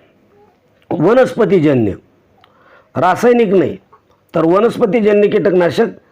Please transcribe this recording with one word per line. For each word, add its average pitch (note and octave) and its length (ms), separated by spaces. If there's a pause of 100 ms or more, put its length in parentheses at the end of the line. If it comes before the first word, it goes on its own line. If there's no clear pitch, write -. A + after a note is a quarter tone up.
(920)
वनस्पतीजन्य, E3 1000 (1040)
रासायनिक G3+ 580
नाही, D3 220 (580)
तर D#3+ 120
वनस्पतीजन्य G#3 840
कीटकनाशक F#3 580 (260)